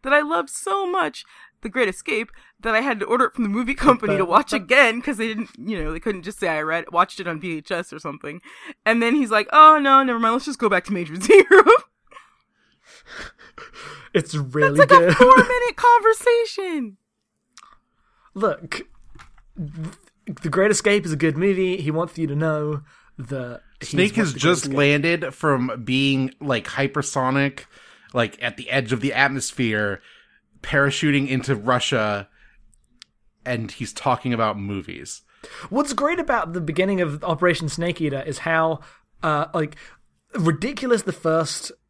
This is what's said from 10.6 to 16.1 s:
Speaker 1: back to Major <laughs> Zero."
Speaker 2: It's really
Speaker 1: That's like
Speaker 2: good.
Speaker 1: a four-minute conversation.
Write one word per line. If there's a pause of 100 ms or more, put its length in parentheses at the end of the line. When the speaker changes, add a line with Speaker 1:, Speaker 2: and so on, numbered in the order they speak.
Speaker 1:
back
to
Major
<laughs>
Zero." (2500)
Speaker 2:
It's
really
Speaker 1:
That's
like
Speaker 2:
good.
Speaker 1:
a
four-minute
conversation. (1400)